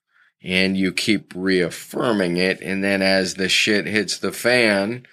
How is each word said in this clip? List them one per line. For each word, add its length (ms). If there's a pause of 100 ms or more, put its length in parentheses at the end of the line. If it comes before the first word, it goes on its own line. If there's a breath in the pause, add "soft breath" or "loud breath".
(420 soft breath)
and 340
you 160
keep 420
reaffirming 1000
it. 240
And 240
then 180
as 320
the 140
shit 380
hits 320
the 140
fan 800